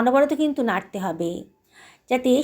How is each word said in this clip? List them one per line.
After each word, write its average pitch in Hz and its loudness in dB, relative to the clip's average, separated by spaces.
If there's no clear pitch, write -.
অনবরত 277 2
কিন্তু 294 -2
নাড়তে 190 -6
হবে 170 -4
যাতে 254 2